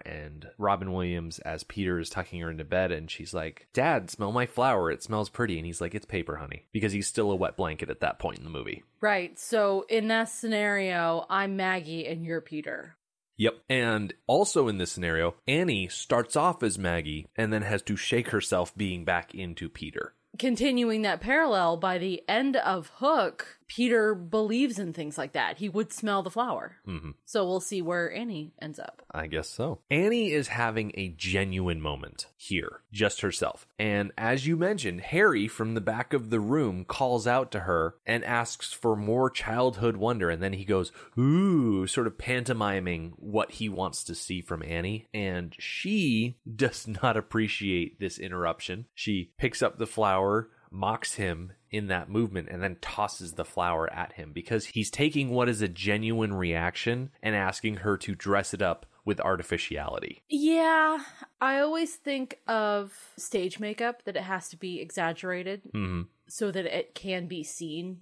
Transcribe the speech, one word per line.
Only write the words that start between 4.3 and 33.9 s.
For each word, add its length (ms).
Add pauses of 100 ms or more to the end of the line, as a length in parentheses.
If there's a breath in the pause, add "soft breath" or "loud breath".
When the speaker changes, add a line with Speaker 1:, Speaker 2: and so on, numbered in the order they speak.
Speaker 1:
my 140
flower. 460
It 120
smells 280
pretty." 260
And 80
he's 160
like, 140
"It's 100
paper, 320
honey," 340
because 220
he's 140
still 240
a 60
wet 200
blanket 320
at 120
that 180
point 200
in 60
the 60
movie. 340 (160)
Speaker 2:
Right. 380
So 500
in 200
that 200
scenario, 1000
I'm 260
Maggie 500
and 200
you're 160
Peter. 540 (420)
Speaker 1:
Yep. 160 (160)
And 440 (120)
also 420
in 100
this 140
scenario, 420 (120)
Annie 420
starts 480
off 260
as 160
Maggie 580
and 160
then 100
has 200
to 140
shake 340
herself 460
being 280
back 300
into 340
Peter. 460 (240)
Speaker 2:
Continuing 640
that 180
parallel, 580
by 200
the 300
end 280
of 400
Hook, 600 (100)
Peter 460
believes 640
in 140
things 260
like 140
that. 260
He 100
would 240
smell 300
the 80
flower. 460 (100)
Speaker 1:
Mm-hmm. 260 (120)
Speaker 2:
So 220
we'll 140
see 220
where 300
Annie 480
ends 180
up. 320
Speaker 1:
I 180
guess 200
so. 320 (100)
Annie 400
is 180
having 460
a 140
genuine 720
moment 460 (100)
here, 460 (100)
just 300
herself. 440 (120)
And 400